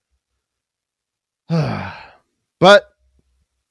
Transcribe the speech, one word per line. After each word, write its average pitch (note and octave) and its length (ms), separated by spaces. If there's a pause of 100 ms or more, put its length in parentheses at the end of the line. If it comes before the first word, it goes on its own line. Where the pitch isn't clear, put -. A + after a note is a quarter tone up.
(1500)
<sighs> A2+ 440 (680)
But D4 240 (880)